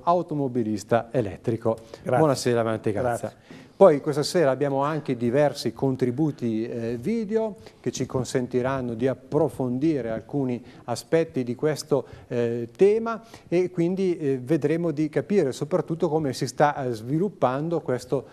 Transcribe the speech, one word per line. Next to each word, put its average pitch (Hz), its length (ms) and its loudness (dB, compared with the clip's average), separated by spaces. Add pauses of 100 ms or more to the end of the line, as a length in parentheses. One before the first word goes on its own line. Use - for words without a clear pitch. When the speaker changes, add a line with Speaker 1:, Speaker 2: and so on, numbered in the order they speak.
Speaker 1:
automobilista 123 1080 0
elettrico. 113 640 -2 (280)
Speaker 2:
Grazie. 123 140 2
Speaker 1:
Buonasera, 127 460 2
Mantegazza. 110 640 -2
Speaker 2:
Grazie. - 380 -20 (120)
Speaker 1:
Poi 160 240 8
questa 139 220 0
sera 156 260 2
abbiamo 135 320 0
anche 143 340 -2
diversi 120 560 0
contributi, 127 960 -2
eh, 120 320 -6
video 220 580 -2 (220)
che 123 120 -4
ci 123 160 -2
consentiranno 127 880 -2
di 113 100 -2
approfondire 131 1040 0
alcuni 123 540 -4 (220)
aspetti 160 580 -2
di 120 100 -4
questo, 147 540 -2 (200)
eh, 120 480 -2
tema 220 460 2 (260)
e 175 220 2
quindi, 175 480 0
eh, 139 220 0
vedremo 151 500 0
di 151 200 0
capire 147 420 2
soprattutto 165 580 -2
come 147 240 0
si 135 140 -4
sta, 147 380 2
eh, 127 80 -2
sviluppando 147 880 -2
questo, 131 520 -2